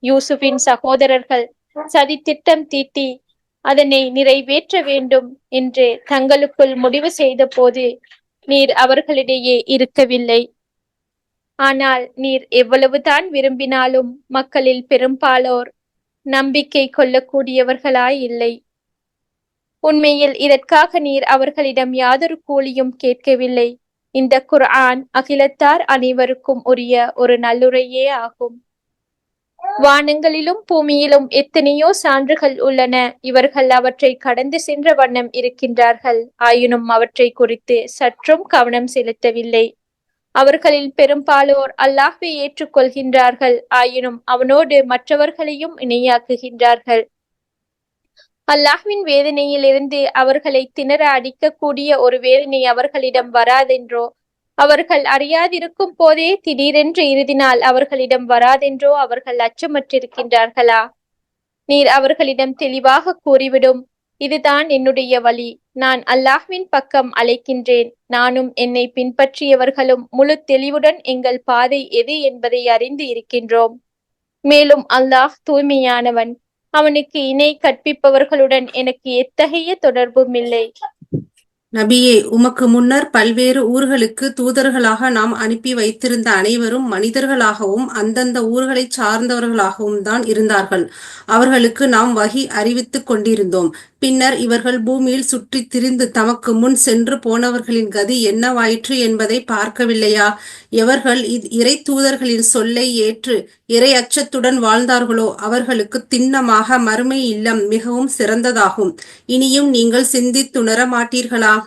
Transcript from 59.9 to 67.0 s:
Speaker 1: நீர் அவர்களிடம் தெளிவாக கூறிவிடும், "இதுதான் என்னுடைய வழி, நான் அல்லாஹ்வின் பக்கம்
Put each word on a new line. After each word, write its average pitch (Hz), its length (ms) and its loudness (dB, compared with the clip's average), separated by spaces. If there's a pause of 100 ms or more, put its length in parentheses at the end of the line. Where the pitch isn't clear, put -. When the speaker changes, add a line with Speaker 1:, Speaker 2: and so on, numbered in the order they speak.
Speaker 1:
நீர் 285 220 2
அவர்களிடம் 269 680 0
தெளிவாக 269 600 0
கூறிவிடும், 262 720 2 (300)
"இதுதான் 294 520 -2
என்னுடைய 262 500 0
வழி, 240 400 -4 (120)
நான் 262 320 -2
அல்லாஹ்வின் 269 640 0
பக்கம் 269 440 0